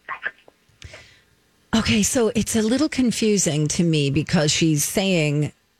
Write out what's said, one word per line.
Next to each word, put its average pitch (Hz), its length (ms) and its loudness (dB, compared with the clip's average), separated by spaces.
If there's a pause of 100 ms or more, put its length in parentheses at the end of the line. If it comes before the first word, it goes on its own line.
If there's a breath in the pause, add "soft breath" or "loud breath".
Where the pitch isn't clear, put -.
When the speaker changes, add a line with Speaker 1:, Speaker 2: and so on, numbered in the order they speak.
Speaker 1:
Bye. - 1700 -10
Speaker 2:
Okay, 214 240 2
so 226 320 0
it's 214 200 -2
a 220 60 2
little 262 280 0
confusing 202 800 0
to - 140 0
me 151 260 2
because 151 420 0
she's 156 320 0
saying 151 680 0 (280)